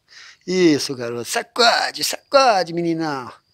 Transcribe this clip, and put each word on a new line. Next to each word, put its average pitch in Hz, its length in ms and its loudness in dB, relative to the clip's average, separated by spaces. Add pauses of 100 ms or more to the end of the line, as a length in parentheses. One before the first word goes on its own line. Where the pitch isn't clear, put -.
(460)
Isso, 170 480 2
garoto. 120 300 -8
Sacode, 233 760 0
sacode, 214 680 2
meninão. 160 600 -4 (220)